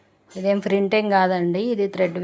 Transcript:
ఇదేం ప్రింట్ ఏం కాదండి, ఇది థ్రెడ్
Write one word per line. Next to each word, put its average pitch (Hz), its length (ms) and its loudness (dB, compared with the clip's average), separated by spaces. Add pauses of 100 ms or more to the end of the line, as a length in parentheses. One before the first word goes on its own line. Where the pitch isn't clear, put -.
(400)
ఇదేం 196 200 0 (100)
ప్రింట్ 196 320 2
ఏం 214 60 -2 (120)
కాదండి, 180 440 0 (120)
ఇది 202 200 -2
థ్రెడ్ 180 280 -2